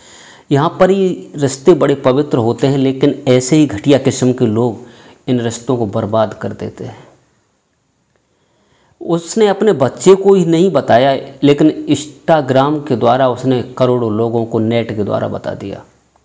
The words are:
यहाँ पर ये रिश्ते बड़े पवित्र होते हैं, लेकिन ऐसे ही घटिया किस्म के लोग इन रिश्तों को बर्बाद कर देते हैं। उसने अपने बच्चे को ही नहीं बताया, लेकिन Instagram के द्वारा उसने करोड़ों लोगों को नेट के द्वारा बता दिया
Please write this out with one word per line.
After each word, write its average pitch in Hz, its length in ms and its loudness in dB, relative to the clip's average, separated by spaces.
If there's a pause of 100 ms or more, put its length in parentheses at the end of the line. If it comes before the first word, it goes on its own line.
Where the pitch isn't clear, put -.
(520)
यहाँ 151 280 0
पर 185 120 4
ये 190 440 -2
रिश्ते 147 380 2
बड़े 143 220 2
पवित्र 139 420 0
होते 120 300 0
हैं, 139 100 0
लेकिन 135 500 0
ऐसे 127 280 2
ही 156 100 4
घटिया 139 320 2
किस्म 127 360 0
के 123 120 -2
लोग 113 320 0 (500)
इन 127 120 0
रिश्तों 120 380 -4
को 117 80 -4
बर्बाद 107 480 -2
कर 104 200 -10
देते - 300 -12
हैं। - 260 -18 (1900)
उसने 175 460 -2
अपने 202 260 2
बच्चे 139 420 2
को 190 180 4
ही 185 120 4
नहीं 170 260 2
बताया, 135 600 2 (100)
लेकिन 143 460 2
Instagram 143 960 0
के 131 80 -2
द्वारा 123 340 2
उसने 123 480 -4
करोड़ों 123 340 0
लोगों 113 340 -2
को 117 140 -2
नेट 113 360 -2
के 107 80 -2
द्वारा 107 240 -4
बता 104 260 -8
दिया 101 300 -12 (420)